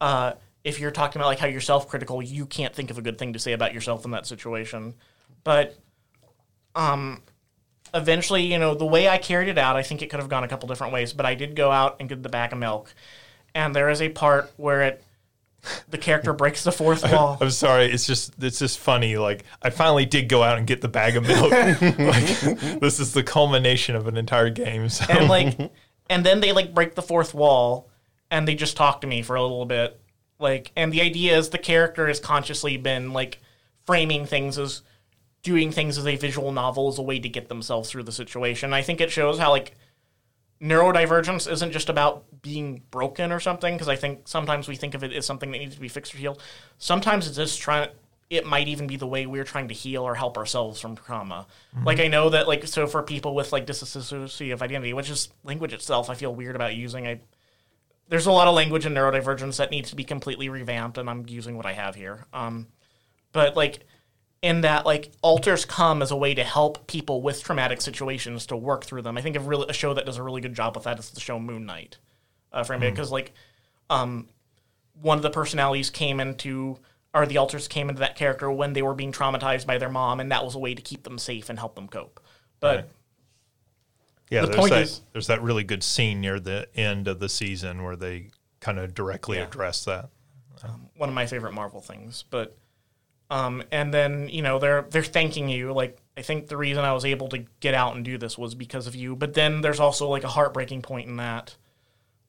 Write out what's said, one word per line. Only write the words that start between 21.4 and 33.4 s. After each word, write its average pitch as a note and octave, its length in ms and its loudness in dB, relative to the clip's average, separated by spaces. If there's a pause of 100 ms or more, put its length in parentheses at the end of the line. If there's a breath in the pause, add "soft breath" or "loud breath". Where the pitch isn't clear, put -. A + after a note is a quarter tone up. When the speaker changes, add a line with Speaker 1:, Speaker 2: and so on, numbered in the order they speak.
Speaker 2:
<laughs> F#3 460 6
Like, C#3+ 840 2
this C#3+ 200 2
is A#2 140 -2
the C#3 80 4
culmination B2+ 760 4
of A2 100 -2
an A2+ 100 -2
entire A#2 340 4
game, A2+ 380 -2
so. - 200 -2
Speaker 1:
And, E3 200 8
like, C#3 300 6 (500 soft breath)
and F3+ 160 2
then F#3+ 160 8
they, G3+ 120 4
like, F3+ 220 2
break E3+ 200 2
the F3+ 80 -4
fourth E3+ 320 2
wall, B2+ 540 6 (420)
and D#3 160 2
they D#3 80 2
just D3+ 220 -2
talk C#3+ 240 4
to C#3+ 60 -6
me A#2+ 160 -2
for B2 120 -4
a B2+ 80 2
little B2 220 -2
bit. A#2+ 340 0 (400)
Like, C3+ 380 0
and D#3+ 160 2
the D#3+ 80 2
idea E3+ 360 4
is D#3+ 120 4
the F3 100 -6
character E3 480 2
has D3 140 0
consciously D3 560 -2
been, C3 360 -2
like, C3 280 -6 (460 soft breath)